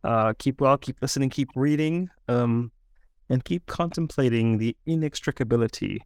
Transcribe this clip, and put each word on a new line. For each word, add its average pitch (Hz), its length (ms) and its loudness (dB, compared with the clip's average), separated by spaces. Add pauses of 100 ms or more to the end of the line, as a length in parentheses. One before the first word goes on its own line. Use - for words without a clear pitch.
Uh, 110 340 2
keep 139 240 -2
well, 139 160 4
keep - 240 -8
listening, 135 280 -2
keep 135 260 -4
reading, 156 540 0 (200)
um, 120 420 0 (560)
and 127 160 0
keep 180 220 -4
contemplating 123 920 0
the 113 260 -2
inextricability 120 1200 -2